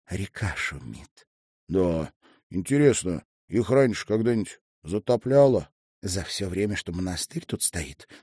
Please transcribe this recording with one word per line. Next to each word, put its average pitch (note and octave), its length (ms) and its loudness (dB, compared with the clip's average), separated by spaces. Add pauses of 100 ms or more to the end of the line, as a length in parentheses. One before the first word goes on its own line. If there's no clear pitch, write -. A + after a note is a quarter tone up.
"Река F#2+ 480 -6
шумит". - 720 -12 (400)
"Да. F2 420 0 (380)
Интересно, F#2+ 760 2 (240)
их G#2+ 220 0
раньше C3 360 2
когда-нибудь A2 540 0 (240)
затопляло?" A#2+ 840 2 (320)
"За F#2 220 -4
все - 260 -6
время, G2+ 260 0
что - 160 -6
монастырь F2+ 540 -6
тут - 180 -4
стоит, - 460 -6 (140)